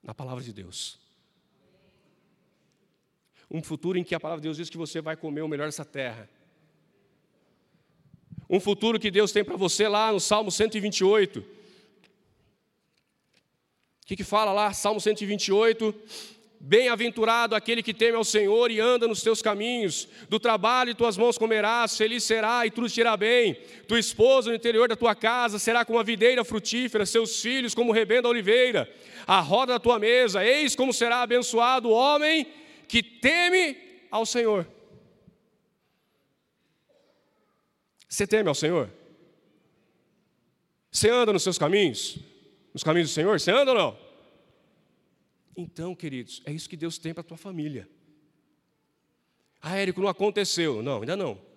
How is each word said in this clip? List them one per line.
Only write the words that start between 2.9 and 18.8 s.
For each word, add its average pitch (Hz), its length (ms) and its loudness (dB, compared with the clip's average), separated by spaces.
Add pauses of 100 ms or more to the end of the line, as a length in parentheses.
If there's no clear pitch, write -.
Um 160 120 -8
futuro 165 360 -6
em 180 60 -2
que 170 120 -6
a 160 40 -6
palavra 156 220 -10
de 151 60 -8
Deus 160 80 -6
diz 165 140 -12
que - 80 -18
você 160 240 -10
vai 160 160 -8
comer 151 240 -8
o 160 60 -6
melhor 147 180 -6
dessa 151 180 -10
terra. 120 460 -12 (2250)
Um 185 100 2
futuro 208 400 0
que 208 120 -2
Deus 202 200 2
tem 208 120 0
pra 208 120 -6
você 196 320 0
lá 214 240 0
no 196 80 0
Salmo 208 320 0
cento 220 240 -2
e 214 40 -2
vinte 202 200 -4
e 185 40 0
oito. 196 360 2
O 98 60 -16 (2500)
que 190 100 -10
que 180 80 -10
fala 208 280 0
lá? 202 220 0
Salmo 208 260 -2
cento 208 220 -2
e 208 40 -6
vinte 202 220 -4
e 196 60 0
oito. 220 420 2 (640)
"Bem-aventurado 226 960 2
aquele 226 260 -2
que 220 120 -6
teme 233 240 2
ao 220 80 0
Senhor 214 440 2
e 220 100 -2
anda 233 280 2